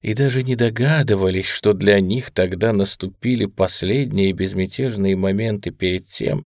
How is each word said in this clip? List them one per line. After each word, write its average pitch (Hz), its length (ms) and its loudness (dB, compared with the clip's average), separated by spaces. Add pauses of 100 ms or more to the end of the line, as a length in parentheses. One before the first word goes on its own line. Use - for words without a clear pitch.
и 110 120 -4
даже 127 300 0
не 127 120 0
догадывались, 113 920 2
что - 260 2
для 101 260 4
них 101 320 -2
тогда 95 420 0
наступили 101 720 -2
последние 98 880 0
безмятежные 95 800 -2
моменты 101 560 -2
перед 92 360 -4
тем - 360 -4 (140)